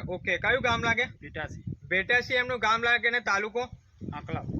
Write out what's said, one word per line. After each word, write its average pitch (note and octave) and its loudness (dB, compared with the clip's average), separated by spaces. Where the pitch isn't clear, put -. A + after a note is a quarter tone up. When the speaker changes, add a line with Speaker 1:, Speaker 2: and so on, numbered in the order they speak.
Speaker 1:
ઓકે, F3+ 0
કયું A#3 2
ગામ A#3 2
લાગે? A#3 2
Speaker 2:
ભેટાસી. - -10
Speaker 1:
ભેટાસી A#3 2
એમનું B3 0
ગામ A3+ 2
લાગે. A#3 4
અને A#3+ 0
તાલુકો? G#3+ 0
Speaker 2:
આંકલાવ. D3+ -6